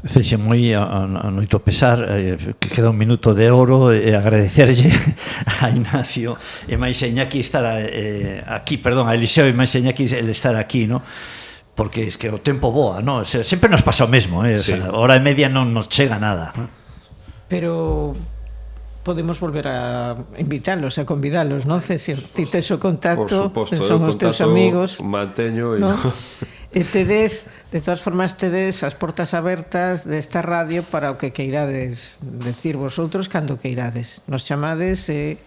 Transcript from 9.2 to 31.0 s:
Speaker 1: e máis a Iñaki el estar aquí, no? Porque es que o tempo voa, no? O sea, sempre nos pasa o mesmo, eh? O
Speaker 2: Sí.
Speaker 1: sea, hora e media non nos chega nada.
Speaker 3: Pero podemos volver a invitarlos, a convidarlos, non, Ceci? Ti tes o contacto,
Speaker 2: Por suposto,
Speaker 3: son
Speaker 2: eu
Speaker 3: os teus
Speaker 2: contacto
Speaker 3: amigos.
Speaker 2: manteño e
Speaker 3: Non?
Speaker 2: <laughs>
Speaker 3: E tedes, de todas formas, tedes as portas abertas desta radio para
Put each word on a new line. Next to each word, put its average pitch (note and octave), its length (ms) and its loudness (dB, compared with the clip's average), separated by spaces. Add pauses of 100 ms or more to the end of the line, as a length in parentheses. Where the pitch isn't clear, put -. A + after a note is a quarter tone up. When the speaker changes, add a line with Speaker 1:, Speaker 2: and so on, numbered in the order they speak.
Speaker 1:
e B2+ 80 4
máis B2 160 2
a B2+ 80 2
Iñaki B2+ 320 0
el A#2 160 -2
estar A2 320 0
aquí, A2 320 0
no? B2+ 80 -2 (720)
Porque A2 400 -2
es - 80 -14
que A#2 80 -6
o G#2+ 160 -6
tempo C#3 320 0
voa, G#2 240 2
no? B2 240 -2
O - 20 -4
sea, A#2 220 -2
sempre F#3+ 240 4
nos C#3 80 6
pasa - 240 4
o A2+ 80 2
mesmo, F#2+ 320 4
eh? A2 160 2
O - 20 0
Speaker 2:
Sí. G2+ 140 0
Speaker 1:
sea, F#2 160 -4
hora A#2+ 240 4
e C3 80 6
media C#3+ 240 4
non C3 240 2
nos A2+ 160 -2
chega A#2+ 320 0
nada. F#2 320 -2 (960)
Speaker 3:
Pero E3 640 -2 (920)
podemos E3+ 360 -4
volver D3+ 280 -4
a B2 460 -4 (240)
invitarlos, D3 640 -4
a C3+ 80 -4
convidarlos, C#3+ 560 -2
non, D#3+ 160 0
Ceci? E3 320 -4
Ti D3 320 -6
tes E3+ 240 -2
o F3 80 0
contacto, E3+ 720 0
Speaker 2:
Por A2+ 160 -2
suposto, D#3+ 160 -2
Speaker 3:
son G#2+ 240 4
Speaker 2:
eu - 80 2
Speaker 3:
os G#2 60 -4
teus - 180 2
Speaker 2:
contacto - 120 2
Speaker 3:
amigos. F3+ 400 4 (120)
Speaker 2:
manteño A#2 760 -2
e - 40 0
Speaker 3:
Non? A2 160 2
Speaker 2:
<laughs> B2+ 120 0 (600)
Speaker 3:
E F3+ 160 0
tedes, G#3+ 640 0 (160)
de D#3+ 160 -6
todas F3 160 -2
formas, F3+ 400 -2
tedes F#3 480 -2
as - 80 -6
portas E3+ 400 -6
abertas F3 720 -4
desta D3+ 320 -4
radio E3+ 480 -4
para D3 240 -4